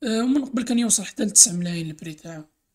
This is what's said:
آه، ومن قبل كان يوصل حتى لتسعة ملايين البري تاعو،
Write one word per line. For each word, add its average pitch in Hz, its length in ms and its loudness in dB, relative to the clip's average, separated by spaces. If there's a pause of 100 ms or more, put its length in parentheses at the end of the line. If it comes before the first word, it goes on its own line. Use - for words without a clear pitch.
آه، 226 200 0
ومن 262 220 2
قبل 254 180 -2
كان 233 160 0
يوصل 220 260 2
حتى - 200 -4
لتسعة 196 280 4
ملايين 175 340 -2
البري 156 280 -10
تاعو، 160 300 -14 (300)